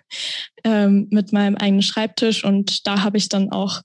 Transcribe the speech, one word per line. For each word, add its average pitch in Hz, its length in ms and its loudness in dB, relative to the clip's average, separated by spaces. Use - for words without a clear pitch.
<laughs> - 460 -10
ähm, 202 460 4
mit 208 220 0
meinem 202 240 2
eigenen 196 260 2
Schreibtisch 220 600 -2
und 196 420 0
da 202 180 0
habe 208 120 0
ich 202 120 -2
dann 196 240 -2
auch 190 320 -4